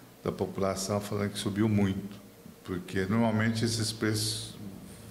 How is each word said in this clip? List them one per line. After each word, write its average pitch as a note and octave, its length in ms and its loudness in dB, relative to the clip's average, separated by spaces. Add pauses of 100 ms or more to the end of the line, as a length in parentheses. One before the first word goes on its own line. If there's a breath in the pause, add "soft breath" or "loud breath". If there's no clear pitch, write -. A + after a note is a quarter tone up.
(220 loud breath)
da - 100 0
população F#2+ 680 0
falando G2+ 300 -2
que - 80 -8
subiu G#2 300 2
muito, G2 520 2 (440)
porque F#2 420 -2
normalmente A2 580 4
esses A2 280 0
preços - 640 -2 (540)